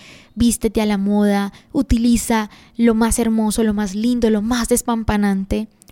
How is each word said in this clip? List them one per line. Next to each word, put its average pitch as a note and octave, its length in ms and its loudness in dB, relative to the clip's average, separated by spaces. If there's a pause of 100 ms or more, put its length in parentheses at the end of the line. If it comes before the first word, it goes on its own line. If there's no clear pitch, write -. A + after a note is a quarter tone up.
(360)
vístete A3+ 440 0
a G#3+ 60 0
la G#3 140 0
moda, G3+ 520 0 (220)
utiliza A#3 800 0 (240)
lo A#3 180 4
más A3+ 240 0
hermoso, A3 460 0
lo G#3+ 100 0
más G3+ 220 -4
lindo, A#3 340 0
lo G#3 140 2
más A#3 260 -2
despampanante, G#3+ 960 -2 (240)